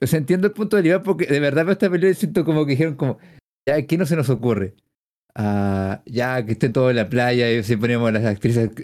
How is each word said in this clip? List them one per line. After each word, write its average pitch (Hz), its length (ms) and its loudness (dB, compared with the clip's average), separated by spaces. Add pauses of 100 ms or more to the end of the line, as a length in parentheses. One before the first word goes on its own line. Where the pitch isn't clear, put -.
o 135 60 2
sea, 160 120 2
entiendo 180 280 0
el 208 60 -2
punto 208 280 0
de 165 60 2
Iván 180 160 2
porque 190 220 -2
de 143 140 0
verdad 147 260 2
veo 196 80 0
esta 196 160 0
película 180 220 2
y 180 40 -4
siento 160 300 -2
como 156 200 2
que 143 60 -2
dijeron 147 240 0
como, 131 220 -4 (500)
"Ya, 151 180 0
¿qué 165 120 0
no 175 80 0
se 151 100 -2
nos 139 140 0
ocurre? 107 460 -2 (600)
Ah, 101 720 -2
ya, 120 400 -4
que 113 80 -6
estén 120 200 0
todos 127 180 2
en 123 60 0
la 104 120 0
playa 123 420 2
y 113 120 0
si 113 140 0
ponemos 117 320 0
a - 40 2
las 110 120 0
actrices, 113 460 0 (120)